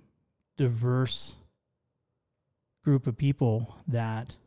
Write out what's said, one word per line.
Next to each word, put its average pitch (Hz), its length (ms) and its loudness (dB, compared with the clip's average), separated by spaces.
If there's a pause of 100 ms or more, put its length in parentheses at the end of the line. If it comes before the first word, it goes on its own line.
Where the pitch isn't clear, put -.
(580)
diverse 123 800 0 (1500)
group 139 240 2
of 117 100 -2
people 117 600 0 (100)
that 117 500 -4 (100)